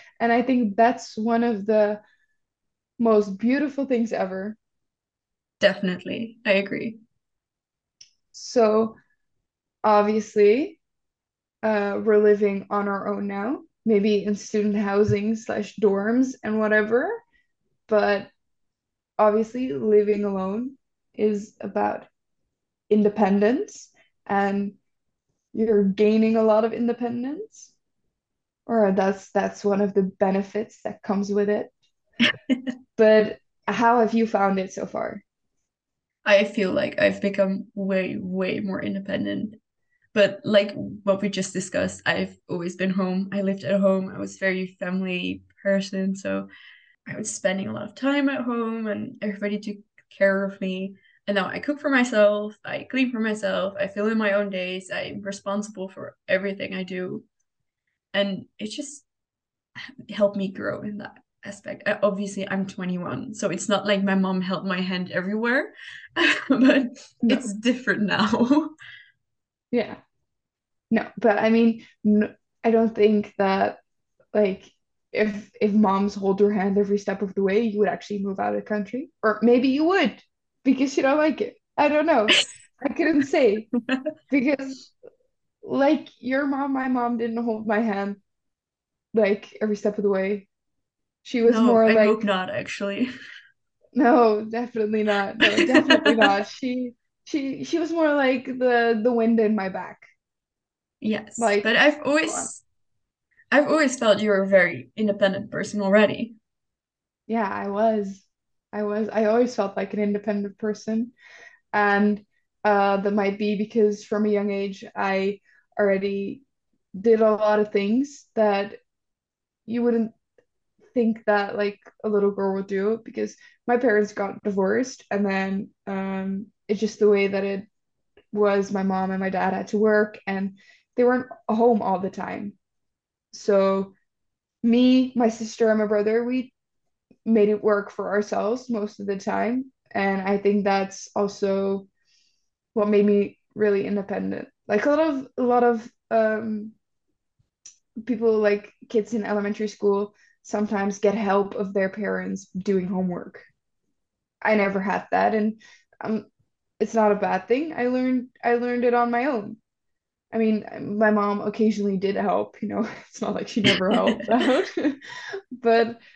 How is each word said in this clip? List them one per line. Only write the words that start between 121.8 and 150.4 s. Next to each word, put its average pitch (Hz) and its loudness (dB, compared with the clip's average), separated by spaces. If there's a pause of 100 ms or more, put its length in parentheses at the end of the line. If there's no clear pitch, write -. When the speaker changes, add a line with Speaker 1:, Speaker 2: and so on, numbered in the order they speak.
Speaker 1:
a 220 -2
little 202 2
girl 196 -2
would 196 -6
do, 202 -2
because 214 -8 (300)
my 240 2
parents 214 2
got 196 -6
divorced, 208 -2
and 202 0
then, 196 -4 (180)
um, 190 -6 (200)
it's 202 -2
just 214 -4
the 208 6
way 202 4
that 196 -2
it 196 -6 (640)
was. 202 2
My 196 -2
mom 190 -2
and 190 -4
my 190 -2
dad 185 0
had 190 -6
to 214 -2
work, 214 2
and 196 -6 (380)
they 254 2
weren't 247 2 (220)
home 226 4
all 190 -2
the 190 -4
time. 190 -10 (800)
So 196 0 (680)
me, 254 4
my 233 4
sister, 226 -2
and 214 2
my 214 2
brother, 214 2
we 247 -4 (720)
made 220 4
it 208 0
work 202 0
for 190 -8
ourselves 208 -2
most 214 -6
of 202 -10
the 196 -4
time. 214 -4 (200)
And 196 -2
I 196 0
think 202 2
that's 196 -2
also 196 -2 (840)
what 208 0
made 208 4
me 202 2 (160)
really 202 2
independent. 196 -6 (180)
Like, 208 0
a 294 2
lot 294 2
of, 294 0 (100)
a 254 -2
lot 247 2
of, 233 0 (220)
um, 220 -2 (1300)
people, 226 0
like, 208 0 (160)
kids 208 -2
in 220 -2
elementary 208 -4
school 202 -2 (300)